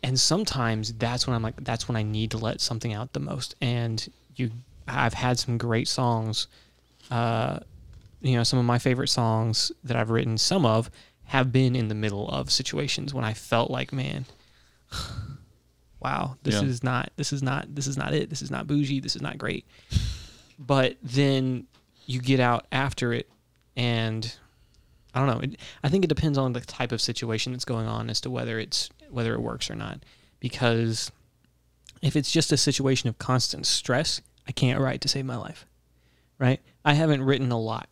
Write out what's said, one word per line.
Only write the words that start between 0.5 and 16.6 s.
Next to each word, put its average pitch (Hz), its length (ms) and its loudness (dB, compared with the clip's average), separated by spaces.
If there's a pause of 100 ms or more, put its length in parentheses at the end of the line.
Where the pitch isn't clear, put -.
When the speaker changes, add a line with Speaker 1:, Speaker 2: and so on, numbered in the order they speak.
Speaker 1:
that's 120 320 -2
when 127 100 0
I'm 113 60 0
like, 110 220 -4
that's 117 240 -4
when 123 100 -2
I 107 60 0
need 107 280 -2
to 117 60 -4
let 113 240 -2
something 113 320 -2
out 110 200 -8
the - 60 -4
most. - 400 -6
And 117 480 0 (280)
you, 120 160 -2 (360)
I've 120 280 0
had 123 240 2
some 117 180 0
great 117 300 0
songs. 113 580 0 (640)
Uh, 117 500 0 (640)
you 131 140 4
know, 117 80 4
some 127 160 2
of 120 60 4
my 120 140 4
favorite 127 280 2
songs 113 640 2 (140)
that 123 100 -2
I've 113 140 0
written, 113 280 2
some 175 280 2
of, 113 260 2 (320)
have 131 300 0
been 131 200 6
in 120 140 0
the 107 80 -2
middle 107 340 -2
of 135 220 -2
situations 143 600 -2
when 131 100 -2
I 110 100 -2
felt - 380 0
like, 127 220 -4
"Man, 135 320 -4 (680)
<sighs> - 1080 -12
wow, 135 440 -4
this 139 120 2
Speaker 2:
Yeah. - 80 2